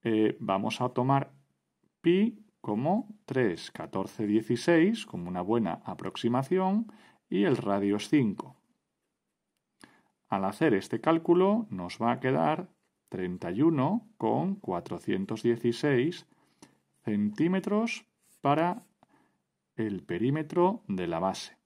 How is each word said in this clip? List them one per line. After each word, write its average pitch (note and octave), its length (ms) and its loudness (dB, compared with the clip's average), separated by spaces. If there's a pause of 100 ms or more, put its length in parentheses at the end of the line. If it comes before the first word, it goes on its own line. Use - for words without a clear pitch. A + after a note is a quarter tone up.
Eh, A2 380 2
vamos G#2 400 -2
a B2 100 -2
tomar C3+ 420 0 (720)
pi G3 400 2 (180)
como C#3+ 480 -2 (180)
tres, A2+ 440 0
catorce, F#2 560 -6
dieciséis, D#3+ 800 2
como F2 220 -10
una F2+ 120 -4
buena G2 340 0 (100)
aproximación, F3+ 1080 -2 (380)
y G3 140 0
el E3 120 2
radio G2+ 400 0
es - 120 -6
cinco. B2+ 480 0 (1700)
Al G2 160 -2
hacer A2 300 2
este G#2 260 -2
cálculo F3+ 720 4
nos F2+ 320 -8
va A#2 80 2
a B2 100 -2
quedar D3+ 480 0 (400)
treinta F2+ 440 -6
y A2 100 0
uno D#3+ 460 2 (100)
con D3 380 0
cuatrocientos G2 880 -6
dieciséis B2 840 0 (800)
centímetros F#3+ 1000 -2 (360)
para D#3+ 420 0 (920)
el G#2 260 -4
perímetro D#3 840 0
de F#3+ 180 -4
la E3 140 -2
base. F#3+ 460 -4